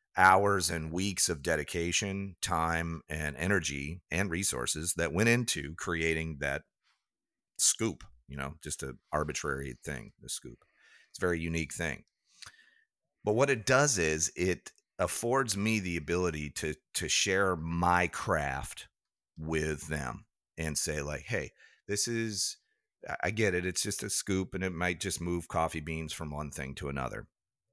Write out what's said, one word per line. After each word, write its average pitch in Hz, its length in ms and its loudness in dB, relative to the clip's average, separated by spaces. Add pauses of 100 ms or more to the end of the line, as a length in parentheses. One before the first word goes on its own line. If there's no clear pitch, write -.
(160)
hours 95 540 8
and 80 220 -4
weeks 95 360 2
of 76 140 -2
dedication, 87 960 -2
time, 82 680 0
and 76 280 -4
energy 76 760 -2
and 90 200 0
resources 82 640 -2
that 82 180 0
went 104 160 4
into 82 480 0
creating 80 600 0
that 71 260 -4 (920)
scoop, - 480 0 (240)
you 69 80 -10
know, 69 260 -6
just 76 200 -8
an 65 160 -8 (140)
arbitrary 69 680 -2
thing, 62 380 -10
the - 80 -16
scoop. - 360 -10 (460)
It's - 80 -14
a - 20 -8
very 87 200 2
unique 82 320 -2
thing. 80 320 -6 (1200)
But 107 100 4
what 135 160 6
it 117 160 0
does 131 320 6
is 78 380 2
it - 360 0 (260)
affords 117 580 2
me 107 240 2
the 87 160 -2
ability 80 540 0
to, 76 240 -4 (200)
to 85 140 -2
share 95 480 2
my 85 500 4
craft 71 840 -2 (480)
with 78 520 -2
them 71 380 -6 (300)
and 78 220 -2
say, 76 240 -2
like, 73 220 -6
"Hey, 95 280 -4 (360)
this 104 180 0
is, 113 520 -2 (500)
I, 76 160 -6
I 98 60 2
get 107 240 4
it. 90 120 2
It's 90 160 0
just - 220 -2
a 104 60 -4
scoop 95 440 0
and 92 80 -4
it 92 100 -2
might 87 280 0
just 95 200 -4
move 87 280 -2
coffee 82 320 0
beans 80 320 -6
from 78 180 -6
one 73 220 -6
thing 67 240 -6
to 71 120 -6
another." 64 380 -4 (460)